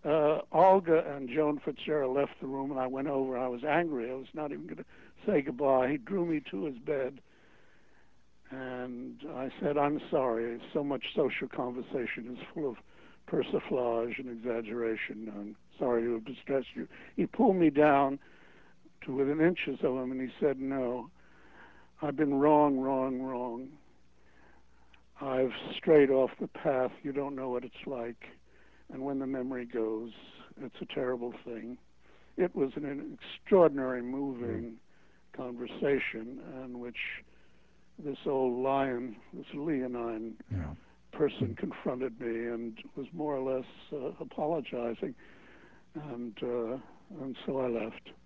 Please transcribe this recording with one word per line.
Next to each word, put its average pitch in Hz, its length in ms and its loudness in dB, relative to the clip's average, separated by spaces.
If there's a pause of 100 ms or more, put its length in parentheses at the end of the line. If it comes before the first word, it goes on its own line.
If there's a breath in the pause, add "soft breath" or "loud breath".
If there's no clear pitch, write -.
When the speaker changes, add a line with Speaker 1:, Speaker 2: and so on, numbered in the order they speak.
Speaker 1:
Uh, 151 380 4 (100)
Olga 175 520 8 (120)
and 135 120 -6
Joan 147 300 2
Fitzgerald 139 580 0
left 139 240 0
the 139 60 -8
room, 135 240 -4
and 135 80 -4
I 127 80 0
went 135 220 -4
over. 135 280 0
I 127 120 -2
was 123 160 -6
angry. 151 440 0
I 131 60 -4
was 131 180 -10
not 151 200 -6
even 147 160 -10
gonna - 160 -10 (420 loud breath)
say 175 160 4
goodbye. 131 480 4
He 151 60 2
drew 175 280 -2
me 160 140 0 (120)
to 185 160 -4
his 131 120 -6
bed, 135 420 -2 (1300 soft breath)
and 127 680 -8 (140)
I 127 160 -4 (100)
said, 143 160 2
"I'm 143 320 4
sorry. 117 520 2 (120)
So 147 120 0
much 139 320 -4
social 135 320 2
conversation 123 880 -4
is - 160 -14
full 147 160 -2
of 110 60 -10 (500 loud breath)
persiflage 120 920 0
and 127 100 -8
exaggeration. 113 1040 -4
I'm 104 200 -10 (220)
sorry 120 240 2
to 120 120 0
have 113 100 -4
distressed 135 500 -4
you." 117 120 -8 (300 loud breath)
He 175 100 2
pulled 226 300 4
me 165 140 8
down 139 480 6 (840 loud breath)
to - 100 -6
within 139 280 0
inches 156 420 2
of 131 140 2
him, 127 160 -2
and 131 80 -4
he 127 180 -4
said, 135 220 2
"No, 131 500 -2 (920 loud breath)
I've 143 140 -2
been 143 180 2
wrong, 147 440 8
wrong, 131 440 0
wrong. 127 460 -6 (1500 soft breath)
I've 131 320 2 (240)
strayed 147 340 10
off 131 300 6
the - 80 -4
path. 131 440 0 (100)
You 139 100 -6
don't 139 240 -4
know 131 140 -6
what 123 140 -2
it's - 220 -14
like. 120 400 -8 (640 soft breath)
And 131 120 -8
when 139 140 -4
the 135 80 -4
memory 131 380 -4
goes, 113 480 -4 (500)
it's - 180 -12
a - 60 -8
terrible 123 460 -4 (120)
thing." 117 340 -10 (580 soft breath)
It 180 180 2
was 135 220 0
an, 147 80 -6
an 143 360 -8
extraordinary, 139 840 4
moving 120 680 -4
Speaker 2:
Mm. - 640 -20
Speaker 1:
conversation 123 1040 -2 (240)
in 123 160 -10
which - 420 -8 (760 soft breath)
this 143 280 -6
old 131 340 2
lion, 131 540 0 (180)
this - 220 -12
leonine 120 840 -4 (140)
Speaker 2:
Yeah. 80 240 -6 (380 soft breath)
Speaker 1:
person 139 360 0
Speaker 2:
Mm. 98 80 -8
Speaker 1:
confronted 127 640 -6
me 117 260 -4
and 117 300 -6 (200)
was 135 160 -8
more 151 240 -4
or 131 40 -2 (160)
less, 127 100 -6 (260)
uh, 135 260 -6
apologizing. 123 960 -4 (800 loud breath)
And, 120 480 -8
uh, 120 360 -2 (420 loud breath)
and 135 160 -8 (100)
so 135 140 -2
I 127 80 0
left. 113 420 -4 (160)